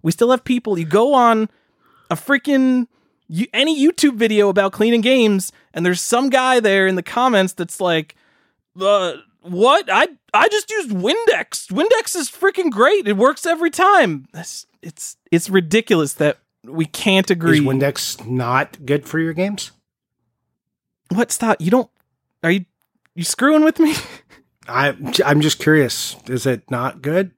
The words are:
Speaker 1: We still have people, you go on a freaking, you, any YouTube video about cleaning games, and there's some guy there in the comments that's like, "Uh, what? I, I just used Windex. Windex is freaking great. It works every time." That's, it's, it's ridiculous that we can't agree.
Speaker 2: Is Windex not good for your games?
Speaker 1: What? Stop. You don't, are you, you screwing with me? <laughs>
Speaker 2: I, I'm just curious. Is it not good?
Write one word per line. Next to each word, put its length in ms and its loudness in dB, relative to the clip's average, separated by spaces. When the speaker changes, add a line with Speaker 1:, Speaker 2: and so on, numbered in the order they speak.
Speaker 1:
We 100 0
still 180 0
have 140 2
people, 340 -2
you 60 -4
go 300 2
on 340 4
a 40 0
freaking, 720 0
you, 240 -4
any 260 -2
YouTube 360 2
video 340 2
about 240 0
cleaning 280 2
games, 520 2
and 120 -4
there's 140 0
some 300 -2
guy 300 2
there 260 2
in 100 0
the 60 -6
comments 500 0
that's 280 -10
like, 360 -2
"Uh, 340 0
what? 480 2
I, 180 2
I 140 4
just 220 -4
used 200 -6
Windex. 760 -2
Windex 480 0
is 140 -6
freaking 400 -2
great. 380 2
It 80 0
works 300 0
every 240 -2
time." 600 2
That's, 340 -16
it's, 360 -18
it's 180 0
ridiculous 640 0
that 240 -2
we 240 -6
can't 440 0
agree. 280 2
Speaker 2:
Is 60 2
Windex 640 -4
not 580 -4
good 200 -2
for 120 -6
your 140 -4
games? 400 -6
Speaker 1:
What? 240 -2
Stop. 280 0
You 120 0
don't, 180 2
are 80 0
you, 120 -2
you 100 -8
screwing 400 2
with 160 2
me? 140 2
<laughs> 380 -20
Speaker 2:
I, 280 -2
I'm 160 2
just 180 0
curious. 560 0
Is 180 -6
it 240 -4
not 320 -6
good? 360 -4